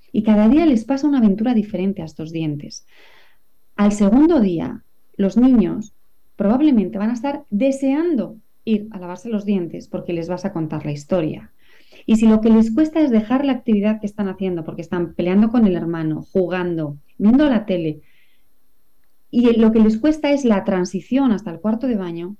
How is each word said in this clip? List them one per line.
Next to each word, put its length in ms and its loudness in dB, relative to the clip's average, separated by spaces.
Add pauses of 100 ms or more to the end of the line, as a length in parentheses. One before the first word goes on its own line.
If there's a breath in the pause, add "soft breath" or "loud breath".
(120)
Y 100 -2
cada 260 4
día 180 4
les 180 2
pasa 220 -2
una 120 2
aventura 360 2
diferente 480 -2
a 40 -10
estos 260 -12
dientes. 540 -8 (880 soft breath)
Al 180 2
segundo 480 4
día, 440 -2 (320)
los 200 -2
niños 560 2 (440)
probablemente 600 2
van 120 -2
a 40 -4
estar 360 -8
deseando 880 -2 (280)
ir 280 -2
a 60 -14
lavarse 300 -12
los 160 -4
dientes 440 -4
porque 240 -8
les 160 -6
vas 160 -8
a 80 -6
contar 320 -6
la 80 -6
historia. 600 -6 (520 soft breath)
Y 120 4
si 100 4
lo 140 6
que 100 2
les 220 4
cuesta 280 0
es 100 2
dejar 340 0
la 80 0
actividad 480 0
que 60 -8
están 220 -6
haciendo 360 -4
porque 180 -10
están 320 -6
peleando 360 2
con 160 4
el 100 2
hermano, 460 -4
jugando, 720 -4 (220)
viendo 300 4
la 180 0
tele, 340 -4 (1300)
y 280 2
lo 140 4
que 80 4
les 180 4
cuesta 340 0
es 120 0
la 200 0
transición 680 -2
hasta 180 -4
el 100 -14
cuarto 260 -4
de 100 -2
baño, 440 -8